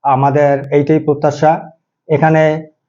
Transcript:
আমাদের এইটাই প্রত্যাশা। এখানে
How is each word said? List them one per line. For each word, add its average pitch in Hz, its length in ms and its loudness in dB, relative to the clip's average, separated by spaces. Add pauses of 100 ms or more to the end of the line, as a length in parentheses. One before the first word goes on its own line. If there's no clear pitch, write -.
আমাদের 139 680 0
এইটাই 147 260 2
প্রত্যাশা। 151 720 -2 (380)
এখানে 156 540 0 (260)